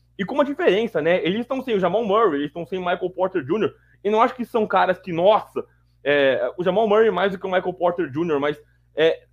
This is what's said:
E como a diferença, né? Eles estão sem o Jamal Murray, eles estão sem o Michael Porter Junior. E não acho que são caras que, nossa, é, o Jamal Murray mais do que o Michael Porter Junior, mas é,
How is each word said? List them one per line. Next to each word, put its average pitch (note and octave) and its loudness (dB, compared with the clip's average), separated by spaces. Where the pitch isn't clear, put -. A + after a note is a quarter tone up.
E G3+ -4
como C4 -2
a D4 4
diferença, A#3 0
né? E3+ 0
Eles F#3 -2
estão C4 -6
sem C4 -4
o G3 0
Jamal F#3 0
Murray, G3 2
eles D3 -4
estão E3 -10
sem F#3+ -8
o F#3 -8
Michael F3+ -4
Porter F#3 -4
Junior. F3 -2
E G3+ -2
não G#3+ 4
acho A#3+ 2
que A#3+ -8
são A3 -2
caras F#3 2
que, F#3 -10
nossa, F3 2
é, C3+ 2
o F3+ -4
Jamal G3 2
Murray G#3+ 4
mais F#3 -2
do F#3+ -8
que F#3+ -10
o F#3+ -6
Michael F#3 -2
Porter F3 -2
Junior, D3+ -2
mas D3+ -4
é, D#3 0